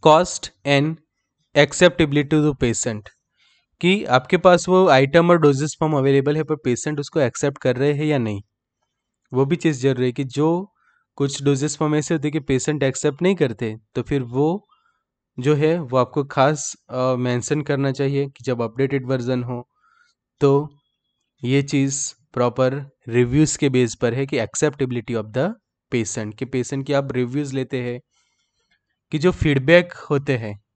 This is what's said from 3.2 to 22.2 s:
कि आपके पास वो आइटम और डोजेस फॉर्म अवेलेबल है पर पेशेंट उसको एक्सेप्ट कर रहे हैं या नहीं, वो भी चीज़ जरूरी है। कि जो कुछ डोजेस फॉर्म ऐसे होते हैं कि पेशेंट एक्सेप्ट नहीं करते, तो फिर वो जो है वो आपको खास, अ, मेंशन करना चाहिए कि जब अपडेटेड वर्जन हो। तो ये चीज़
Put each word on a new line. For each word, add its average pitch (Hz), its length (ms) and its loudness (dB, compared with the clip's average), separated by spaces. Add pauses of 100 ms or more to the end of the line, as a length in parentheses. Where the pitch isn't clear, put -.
कि 190 240 2
आपके 131 320 0
पास 180 320 4
वो 185 200 4
आइटम 143 420 4
और 175 80 6
डोजेस 147 420 2
फॉर्म 156 160 0
अवेलेबल 139 400 2
है 156 80 -2
पर 151 120 -4
पेशेंट 143 440 -4
उसको 147 200 -2
एक्सेप्ट 139 380 -2
कर 123 180 -2
रहे 139 160 0
हैं 147 120 -2
या 151 140 0
नहीं, 107 240 -4 (920)
वो 131 120 2
भी 156 120 -2
चीज़ 156 240 -2
जरूरी 127 260 0
है। 123 60 -2
कि 139 120 -6
जो 165 500 -2 (420)
कुछ 139 260 -4
डोजेस 143 340 0
फॉर्म 151 180 0
ऐसे 151 200 -2
होते 151 140 -2
हैं 143 40 -6
कि 156 80 -4
पेशेंट 139 420 -2
एक्सेप्ट 143 400 -2
नहीं 190 120 2
करते, 117 420 -4 (180)
तो 123 80 -4
फिर 139 200 -2
वो 143 460 -2 (720)
जो 143 140 2
है 156 260 0
वो 127 180 -4
आपको 127 260 0
खास, 143 520 0 (140)
अ, 127 240 -2
मेंशन 123 480 -2
करना 139 300 -2
चाहिए 139 340 -2
कि 139 180 -18
जब 120 180 -2
अपडेटेड 131 440 -4
वर्जन 127 360 -2
हो। 120 260 -10 (720)
तो 143 280 2 (760)
ये 135 180 2
चीज़ 139 520 -2 (180)